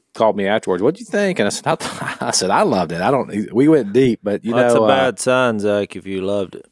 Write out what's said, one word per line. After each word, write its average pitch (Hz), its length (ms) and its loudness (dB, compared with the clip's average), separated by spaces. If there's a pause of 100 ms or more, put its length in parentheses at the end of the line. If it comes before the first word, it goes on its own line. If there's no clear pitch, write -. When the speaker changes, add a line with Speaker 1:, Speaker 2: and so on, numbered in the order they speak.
(140)
Speaker 1:
called 107 240 2
me 101 80 -2
afterwards. 98 380 0
"What'd 156 160 0
you 240 80 -18
think?" 202 320 -2
And 208 80 2
I - 20 0
said, - 160 -8
"I, 156 100 0
th-, - 460 -10
<laughs> - 0 -
I 123 80 -2
said, 95 220 -2
I 131 100 2
loved 98 300 0
it. 85 100 -6
I 104 80 0
don't." 107 420 -2
We 127 160 4
went 127 260 2
deep, 123 280 2
but 101 240 -4
you 113 80 -2
Speaker 2:
That's 120 220 4
Speaker 1:
know, 113 60 4
Speaker 2:
a 110 40 2
Speaker 1:
uh, - 40 4
Speaker 2:
bad 135 300 0
sign, 127 400 0
Zach, 101 360 -2
if 90 100 -12
you 95 160 -6
loved 98 320 -4
it. - 180 -18